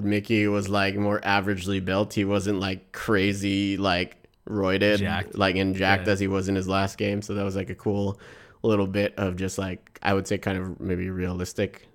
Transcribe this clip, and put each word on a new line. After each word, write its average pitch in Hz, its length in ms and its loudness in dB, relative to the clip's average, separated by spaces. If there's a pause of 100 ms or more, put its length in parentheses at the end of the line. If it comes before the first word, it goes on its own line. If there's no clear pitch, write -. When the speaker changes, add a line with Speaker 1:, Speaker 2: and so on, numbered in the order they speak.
Speaker 1:
Mickey 104 380 2
was, 101 220 0
like, 98 260 2
more 104 240 0
averagely 98 640 0
built. 95 300 0
He 104 100 0
wasn't, 98 380 0
like, 95 320 -4
crazy, 98 800 2
like, 92 400 0 (340)
roided, 101 500 2
Speaker 2:
Jacked. 90 380 -2
Speaker 1:
like, 95 200 2
and 95 180 2
jacked 95 320 2
Speaker 2:
Yeah. 104 60 4
Speaker 1:
as 95 80 0
he 95 60 2
was 95 200 0
in 98 80 0
his 95 140 -2
last 95 280 0
game. 101 240 -2
So 101 120 -8
that 101 100 -2
was, 95 140 -4
like, 98 120 -4
a 95 60 -10
cool 101 460 -2 (420)
little 101 240 4
bit 101 300 0
of 92 180 -2
just, 95 220 -4
like, 92 440 -8
I 101 120 2
would 98 160 0
say 101 80 0
kind 92 200 -2
of 92 220 -6
maybe 92 300 -2
realistic 92 840 -4